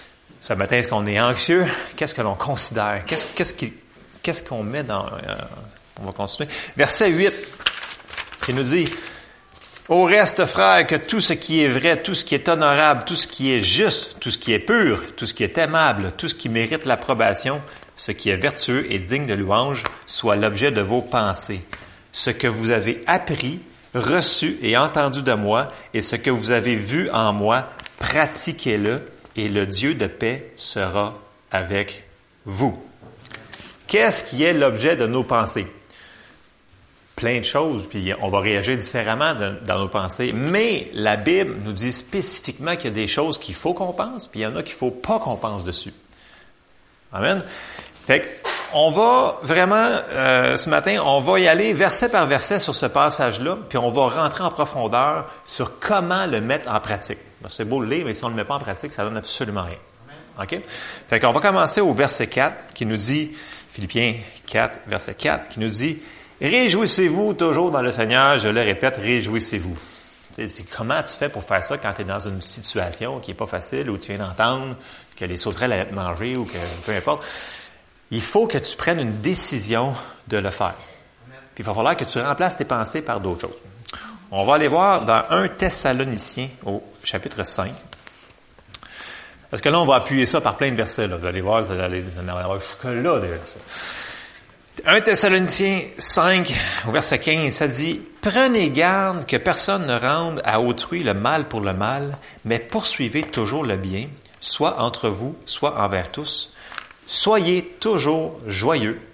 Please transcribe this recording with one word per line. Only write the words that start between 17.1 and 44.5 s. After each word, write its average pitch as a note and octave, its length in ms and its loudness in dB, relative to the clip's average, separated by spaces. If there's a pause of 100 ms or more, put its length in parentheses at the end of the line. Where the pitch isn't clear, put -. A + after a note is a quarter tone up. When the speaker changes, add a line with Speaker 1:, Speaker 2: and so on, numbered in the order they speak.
Speaker 1:
ce - 160 -6
qui G#2 200 -2
est F#2+ 60 4
vertueux B2+ 560 0
et G2+ 60 0
digne B2 280 -4
de A2 80 -2
louange, G#2+ 500 0 (220)
soit - 280 0
l'objet G#2+ 380 2
de G#2+ 80 0
vos G#2+ 220 0
pensées. » G2+ 640 -2 (500)
ce - 160 2
que A#2 160 0
vous A2+ 240 0
avez A2+ 360 0
appris, E3 540 0 (320)
reçu D3+ 680 2
et A2+ 140 4
entendu C#3 460 2
de B2+ 120 2
moi, G#2+ 340 0 (240)
et A2+ 80 -2
ce - 160 0
que A#2+ 140 0
vous A2+ 220 0
avez A#2 240 2
vu A#2 340 -2
en A2 220 2
moi, A2 360 0 (300)
pratiquez-le, C#3 1120 0 (260)
et G#2+ 120 -2
le G2+ 180 0
Dieu G2+ 280 0
de A2 120 -2
paix - 480 -4
sera G2+ 640 -2 (320)
avec F#2+ 540 -2 (400)
vous. G#2 360 -2 (1080)
Qu'est-ce A3 340 2
qui C3 220 -2
est E3+ 80 6
l'objet C#3 420 2
de C3 140 0
nos B2 160 0
pensées ? A2 420 0 (1500)
Plein A#2+ 220 0
de A2 60 -4
choses, C#3+ 440 0
puis F#2+ 240 -4 (100)
on G2+ 60 -2
va G2 120 2
réagir G#2 380 2
différemment A#2+ 560 0
de, G2+ 200 -4 (120)
dans F#2+ 120 0
nos G2 100 -2
pensées. G#2+ 440 -2
Mais F3 600 -2
la G#2+ 220 2
Bible D#3+ 480 0
nous G#2+ 80 -6
dit A#2 200 -2
spécifiquement E3 840 -6
qu'il E3 100 -6
y A2+ 60 -4
a - 20 -6
des G#2+ 140 -2
choses D3+ 300 0
qu'il - 180 -12
faut F3 180 -2
qu'on F3+ 180 -4
pense, A3 360 -6
puis - 120 -8
il - 40 -4
y - 20 -2
en A#2 100 -4